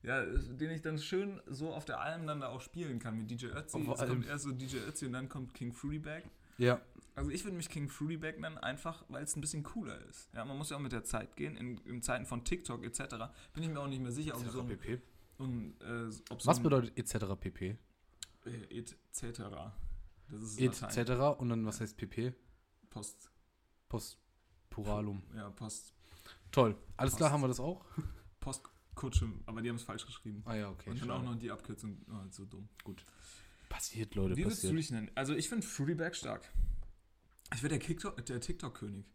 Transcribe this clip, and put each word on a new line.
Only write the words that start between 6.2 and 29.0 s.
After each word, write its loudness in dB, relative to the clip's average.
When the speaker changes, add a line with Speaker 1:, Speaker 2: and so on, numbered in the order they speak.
Speaker 2:
Ja. 8
Speaker 1:
Also 0
ich -2
würde -2
mich -4
King -2
Fruity -2
Bag -4
nennen, -6
einfach -4
weil -6
es -2
ein 0
bisschen 0
cooler -4
ist. -16
Ja, -2
man -4
muss -4
ja -4
auch -2
mit -2
der 0
Zeit -2
gehen. -2
In, -4
in -4
Zeiten 2
von -2
TikTok 0
et -4
cetera -4
bin -2
ich 2
mir -2
auch -2
nicht 0
mehr 0
sicher, -2
ob -4
so -2
ein, -2
Speaker 2:
Et -4
cetera -2
pp. -6
Speaker 1:
und, -2
äh, -2
ob -6
so 4
Speaker 2:
Was 10
Speaker 1:
ein 2
Speaker 2:
bedeutet 6
et 0
cetera 2
pp? -4
Speaker 1:
Äh, -8
et -10
cetera. -6
Das -6
ist -4
Latein. 4
Speaker 2:
Et -2
cetera 6
und 2
dann, 4
was -2
heißt -2
pp? -2
Speaker 1:
Post. -10
Speaker 2:
Post -4
puralum. 0
Speaker 1:
Ja, -8
Post. -8
Speaker 2:
Toll. 8
Alles 6
klar, 8
Speaker 1:
Post. 8
Speaker 2:
haben 6
wir 6
das 2
auch? -2
Speaker 1:
Postkutsche, 0